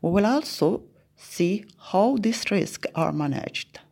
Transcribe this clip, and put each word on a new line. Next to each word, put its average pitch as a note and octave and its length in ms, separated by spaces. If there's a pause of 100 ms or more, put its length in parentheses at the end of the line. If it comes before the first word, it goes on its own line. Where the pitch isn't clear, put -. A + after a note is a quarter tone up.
We E3 80
will G3+ 140
also A3+ 580 (320)
see F3+ 500 (260)
how A#3 260
these A3+ 340
risks - 420
are D#3+ 180
managed. - 680 (120)